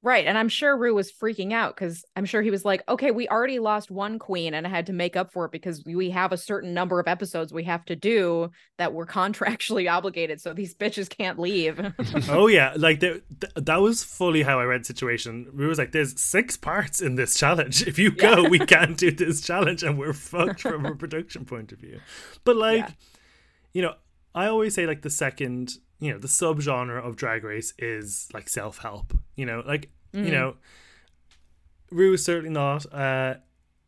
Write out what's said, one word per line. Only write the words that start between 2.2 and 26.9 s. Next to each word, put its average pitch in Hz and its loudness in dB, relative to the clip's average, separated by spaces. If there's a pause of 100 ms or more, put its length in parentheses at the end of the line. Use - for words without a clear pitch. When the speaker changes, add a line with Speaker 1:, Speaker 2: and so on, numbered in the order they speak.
Speaker 1:
sure 208 0
he 214 2
was 196 -2
like, 196 2
"Okay, 254 2
we 233 -2
already 247 0
lost 214 0
one 202 -6
queen 170 -4
and 160 -4
I 180 -4
had 170 -2
to 190 -8
make 175 -2
up 175 -2
for 175 -4
it 156 -8
because 165 -10
we 175 -4
have 180 0
a 185 -2
certain 180 -6
number 180 0
of 175 0
episodes 170 -4
we 165 -8
have 170 -4
to 175 -6
do 170 0 (280)
that 170 -2
we're 165 -8
contractually 202 -2
<laughs> - 2
obligated. 170 -2
So 165 -10
these 175 -8
bitches 208 -4
can't - -6
leave." 165 0
<laughs> 202 -6 (360)
Speaker 2:
Oh, 170 6
yeah. 135 6
Like, 156 4
the, 175 0 (180)
th-, 190 -10
that 156 0
was 220 4
fully 165 2
how 135 2
I 123 2
read 123 0
the - -12
situation. 120 -6
Rue 139 -2
was 160 0
like, 127 -2
"There's 151 0
six 240 0
parts 175 -4
in 127 -2
this 127 0
challenge. 151 2
If 160 -4
you 190 6
Speaker 1:
Yeah. 214 8
Speaker 2:
go, 175 8
we 175 8
can't 165 6
do 180 4
this 165 0
challenge 175 0
and 151 0
we're 139 -4
fucked 175 -2
from 151 -4
a 156 -6
production - -10
point 110 -12
of 104 -20
view." 107 -18 (440)
But, 247 6
like, 220 2
Speaker 1:
Yeah. - -4 (840)
Speaker 2:
you 185 -2
know, 170 -2 (400)
I 185 -2
always 220 0
say, 175 0
like, 151 -4
the 147 -6
second, 127 -4 (220)
you 151 -4
know, 101 -8
the 131 -10
subgenre 139 0